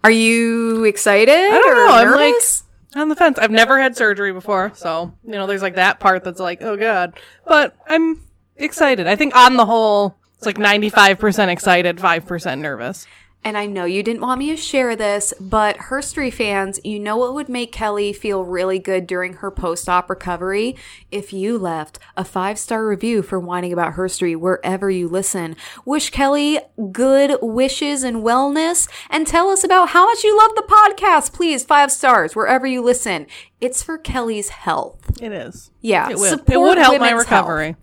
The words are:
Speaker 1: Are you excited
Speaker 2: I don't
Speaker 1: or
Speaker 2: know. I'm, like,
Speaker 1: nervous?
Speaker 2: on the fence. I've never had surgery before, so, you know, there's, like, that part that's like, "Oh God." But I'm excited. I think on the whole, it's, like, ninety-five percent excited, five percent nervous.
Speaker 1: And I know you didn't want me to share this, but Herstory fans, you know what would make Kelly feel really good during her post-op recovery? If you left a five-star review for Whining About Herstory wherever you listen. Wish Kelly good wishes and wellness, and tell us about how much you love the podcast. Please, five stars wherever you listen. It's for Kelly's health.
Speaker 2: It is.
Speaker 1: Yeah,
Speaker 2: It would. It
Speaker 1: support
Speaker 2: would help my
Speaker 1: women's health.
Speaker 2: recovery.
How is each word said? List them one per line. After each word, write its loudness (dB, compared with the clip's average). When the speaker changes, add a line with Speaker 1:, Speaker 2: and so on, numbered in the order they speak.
Speaker 1:
Are 6
you 2
excited 4
Speaker 2:
I 4
don't 6
Speaker 1:
or 4
Speaker 2:
know. 6
I'm, 6
like, 4
Speaker 1:
nervous? -2
Speaker 2:
on -2
the 0
fence. 2
I've 2
never 4
had 0
surgery -2
before, -4
so, -6
you -16
know, -6
there's, -4
like, -4
that 2
part 2
that's -10
like, -6
"Oh -6
God." -2
But 2
I'm 0
excited. 0
I 2
think -2
on 8
the 4
whole, 2
it's, -16
like, -4
ninety-five 4
percent 0
excited, 0
five 0
percent -8
nervous. -10
Speaker 1:
And -6
I -6
know -6
you -4
didn't -6
want -4
me -4
to -6
share -2
this, -4
but -2
Herstory -8
fans, -4
you -8
know -6
what -2
would -8
make -8
Kelly -4
feel -6
really -4
good -4
during -6
her -12
post-op -4
recovery? -6
If -10
you -4
left -8
a -8
five-star -6
review -2
for -6
Whining -6
About -2
Herstory -4
wherever -4
you -4
listen. -6
Wish -4
Kelly 0
good 2
wishes -2
and -6
wellness, 0
and -2
tell 0
us 0
about 4
how 6
much 0
you 4
love 6
the -2
podcast. 4
Please, -2
five 4
stars 2
wherever 0
you -4
listen. -2
It's -6
for -10
Kelly's -6
health. -8
Speaker 2:
It -10
is. -16
Speaker 1:
Yeah, 0
Speaker 2:
It -6
would. -2
It -4
Speaker 1:
support 4
Speaker 2:
would 6
help 6
my 2
Speaker 1:
women's 0
health. 2
Speaker 2:
recovery. -6